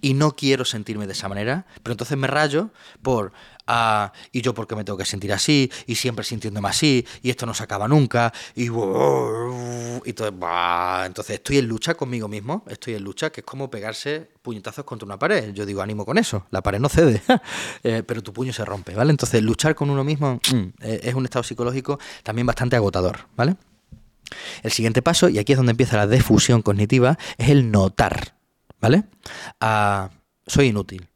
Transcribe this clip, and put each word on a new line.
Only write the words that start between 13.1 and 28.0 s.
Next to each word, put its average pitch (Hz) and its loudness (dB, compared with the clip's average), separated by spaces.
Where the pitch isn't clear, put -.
que - -14
es - -20
como 135 -10
pegarse 123 -8
puñetazos 113 -12
contra 110 -12
una 98 -10
pared. 135 -2
Yo 104 -6
digo, 98 -4
"Ánimo 104 -6
con 143 0
eso, 107 -2
la 95 -2
pared 104 -2
no 143 2
cede", 143 4
<laughs> - -2
eh, 113 0
pero 113 -6
tu 104 -14
puño 123 -6
se 113 -8
rompe, 95 -10
¿vale? 139 4
Entonces 143 2
luchar 156 2
con 143 -2
uno 139 0
mismo, 139 -2
mm, 120 2
eh, 110 -4
es 123 -2
un 131 -2
estado 123 -4
psicológico 127 -4
también 120 0
bastante 123 0
agotador, 98 2
¿vale? 147 2
El 110 -4
siguiente 113 2
paso, 170 4
y 160 2
aquí 120 2
es 131 6
donde 123 4
empieza 117 2
la 104 4
defusión 110 6
cognitiva, 123 4
es 117 4
el 135 6
notar, 98 2